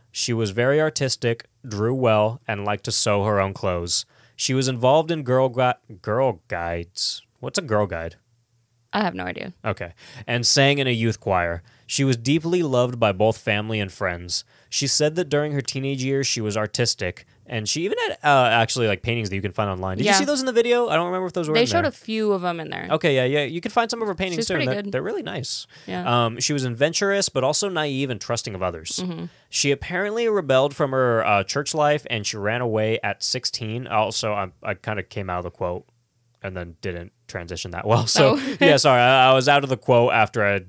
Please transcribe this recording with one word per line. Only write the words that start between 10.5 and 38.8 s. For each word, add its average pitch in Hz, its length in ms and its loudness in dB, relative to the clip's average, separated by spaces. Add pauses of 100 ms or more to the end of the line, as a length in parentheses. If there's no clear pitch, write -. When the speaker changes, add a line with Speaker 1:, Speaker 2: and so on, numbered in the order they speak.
Speaker 1:
in 139 80 0
a 127 60 0
youth 113 280 0
choir. 87 420 -2 (240)
She - 180 -2
was 131 120 2
deeply 160 460 0
loved 123 360 0
by 110 140 4
both 107 240 2
family 107 440 -2
and 95 120 -4
friends. 90 520 -6 (260)
She - 160 -2
said 151 300 2
that 175 120 -2
during 147 240 0
her 143 80 0
teenage 135 420 -4
years, 135 240 0
she - 140 -2
was 107 160 -2
artistic, - 680 -2 (180)
and 110 240 -6
she 156 160 -4
even 220 140 -2
had, 453 140 -2 (120)
uh, 139 260 6
actually, 117 360 2
like, 101 160 0
paintings 117 260 -2
that 95 80 -4
you 98 60 -4
can 98 100 -4
find 107 160 -2
online. 92 300 -4
Did - 80 -2
you 208 60 4
Speaker 2:
Yeah. 196 60 4
Speaker 1:
see 233 60 2
those 277 160 0
in 262 60 -4
the 254 60 -2
video? 240 360 2
I 151 80 2
don't 170 100 0
remember 185 200 -4
if 175 80 -8
those 165 140 -2
were 156 60 0
Speaker 2:
They 226 80 4
Speaker 1:
in 247 40 4
Speaker 2:
showed 330 160 2
Speaker 1:
there. 311 80 0
Speaker 2:
a - 20 -20
few 220 400 -2
of 180 120 -2
'em 170 160 -4
in 151 100 -10
there. 90 220 -8
Speaker 1:
Okay, 156 240 2
yeah, 127 80 4
yeah. 143 200 2
You 156 160 -6
can 202 120 -8
find 233 180 2
some 233 100 -4
of 220 80 -2
her 196 60 -4
paintings, 180 240 -4
Speaker 2:
She's 226 100 -2
Speaker 1:
too, 190 60 -2
and 156 60 0
Speaker 2:
pretty 131 140 0
Speaker 1:
they're, 202 100 -4
Speaker 2:
good. 202 80 -8
Speaker 1:
they're 135 100 -2
really - 200 -6
nice. 107 440 -8 (200)
Speaker 2:
Yeah. 120 400 0
Speaker 1:
Um, 117 140 -6
she - 140 -2
was 135 100 -2
adventurous, 170 640 0
but 131 160 0
also 151 240 0
naive 147 400 -2
and 113 120 -6
trusting 117 340 -6
of 92 80 -6
others. 87 400 -4
Speaker 2:
Mm-hmm. 175 240 -8 (240)
Speaker 1:
She - 200 -2
apparently 208 580 -2
rebelled 143 460 2
from 139 180 -2
her, 123 340 2
uh, 101 180 2
church - 300 -4
life, 147 340 2
and 110 180 -4
she 110 120 -6
ran 107 240 -2
away 110 400 0
at 101 200 -4
sixteen. 120 640 -6
Also, 107 460 0
I, 98 180 -4 (120)
I 107 120 -6
kinda 104 280 -6
came 98 260 -8
out 90 100 -4
of 90 60 -6
the 87 60 -8
quote 90 340 -6 (580)
and 92 120 -10
then 87 280 -10
didn't 87 280 -8 (160)
transition 87 440 -10
that 87 160 -8
well. 113 200 4
So, 139 320 6
Speaker 2:
Oh. 269 180 -6
<laughs> - 40 -16
Speaker 1:
yeah, 175 160 8
sorry. 131 240 6